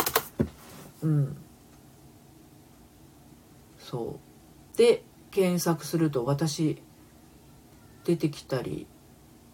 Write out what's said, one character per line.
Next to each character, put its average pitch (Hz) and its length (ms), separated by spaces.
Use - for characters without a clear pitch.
う 156 40
ん。 147 300
そ 123 400
う。 - 120
で、 233 280
検 180 300
索 165 240
す - 140
る 160 120
と 131 140
私、 147 560
出 170 120
て 160 140
き - 120
た 127 200
り - 240